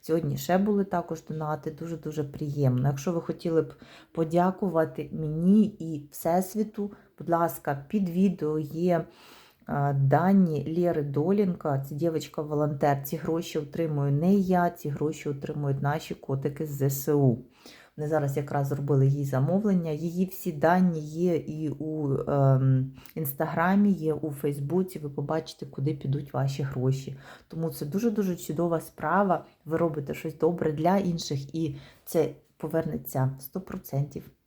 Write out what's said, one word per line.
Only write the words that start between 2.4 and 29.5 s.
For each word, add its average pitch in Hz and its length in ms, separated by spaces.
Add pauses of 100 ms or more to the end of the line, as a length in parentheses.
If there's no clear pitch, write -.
Якщо 143 240
ви 170 80
хотіли 165 420
б 151 120 (380)
подякувати 165 1000
мені 165 520
і 160 460
Всесвіту, 202 840 (260)
будь - 100
ласка, 165 600
під 196 200
відео 170 500
є, 160 480 (600)
е, 143 240
дані 151 840
Лєри 170 240
Долінка, 151 840
це 151 60
дівчинка-волонтер. 147 1080
Ці - 120
гроші 165 420
отримую 147 540
не 165 220
я, 180 360
ці 170 180
гроші 151 400
отримують 139 540
наші 143 320
котики 139 520
з 151 40
З 135 120
С 139 320
У. 131 240 (580)
Вони 151 120
зараз 147 280
якраз 139 320
зробили 139 380
їй 143 180
замовлення. 165 680
Її 165 360
всі 185 260
дані 165 480
є 160 360
і 151 340
у, 143 500 (100)
ем, 131 600 (220)
Інстаграмі, 165 760
є 156 220
у 151 160
Фейсбуці. 147 680
Ви 147 120
побачите, 147 560
куди 139 280
підуть 139 380
ваші 135 300
гроші. 135 560 (300)
Тому 165 220
це 151 160
дуже-дуже 202 500
чудова 170 440
справа. 170 640 (200)